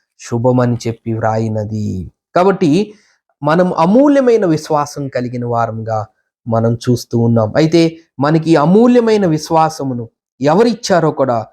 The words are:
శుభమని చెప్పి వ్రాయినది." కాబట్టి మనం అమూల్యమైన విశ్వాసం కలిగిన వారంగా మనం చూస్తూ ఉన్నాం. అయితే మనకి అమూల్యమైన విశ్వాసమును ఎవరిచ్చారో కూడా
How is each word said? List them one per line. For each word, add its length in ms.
శుభమని 580
చెప్పి 240
వ్రాయినది." 1000
కాబట్టి 580
మనం 320
అమూల్యమైన 720
విశ్వాసం 640
కలిగిన 380
వారంగా 600
మనం 260
చూస్తూ 440
ఉన్నాం. 380
అయితే 400
మనకి 360
అమూల్యమైన 720
విశ్వాసమును 840
ఎవరిచ్చారో 720
కూడా 420